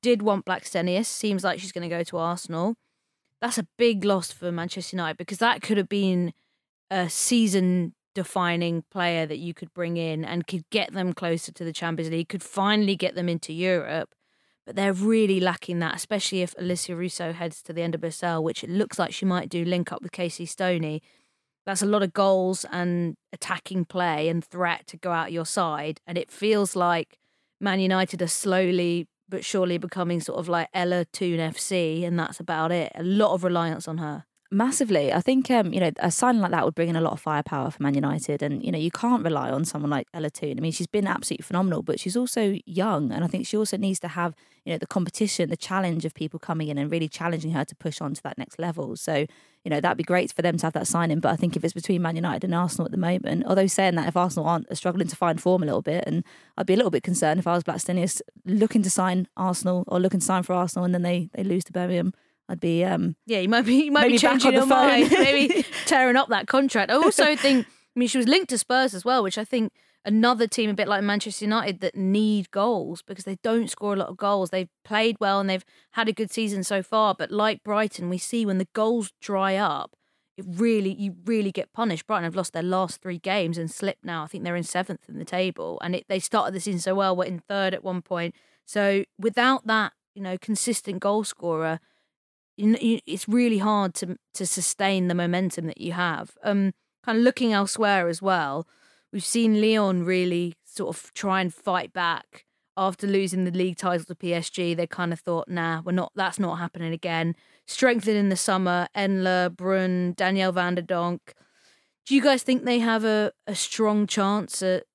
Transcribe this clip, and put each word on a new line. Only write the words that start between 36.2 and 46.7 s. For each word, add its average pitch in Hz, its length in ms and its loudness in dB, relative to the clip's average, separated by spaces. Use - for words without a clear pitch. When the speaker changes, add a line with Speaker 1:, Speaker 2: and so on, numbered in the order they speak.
Speaker 2:
like 185 120 2
that 165 120 2
would 160 120 0
bring 170 140 0
in 165 60 0
a 160 60 2
lot 165 120 2
of - 60 -8
firepower 147 520 -2
for - 100 -8
Man 143 140 2
United. 143 480 -2
And, 147 200 -4
you - 80 -4
know, 170 60 -2
you 165 140 0
can't 240 320 0
rely 143 260 0
on 135 160 0
someone 147 240 -4
like 143 240 -2
Ella 160 160 -4
Toone. 151 300 -6
I - 20 -4
mean, 160 100 -2
she's 170 140 -4
been 202 220 -2
absolutely - 340 -4
phenomenal, 180 400 -2
but - 180 -2
she's 190 160 -6
also 240 400 0
young. 170 440 -2
And 165 120 -2
I 175 40 0
think - 200 -4
she 208 100 -2
also 208 200 -2
needs 190 240 0
to 170 80 -10
have, 170 260 -4
you 160 80 -6
know, 165 60 -2
the 170 80 -6
competition, 180 640 -2
the 165 80 -2
challenge 175 480 -2
of 160 80 -6
people 156 240 -8
coming 160 300 -4
in 147 100 -4